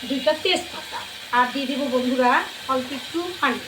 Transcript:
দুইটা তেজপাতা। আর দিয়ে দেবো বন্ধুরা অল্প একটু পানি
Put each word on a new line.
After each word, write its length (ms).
দুইটা 300
তেজপাতা। 640
আর 220
দিয়ে 120
দেবো 260
বন্ধুরা 400
অল্প 240
একটু 280
পানি 280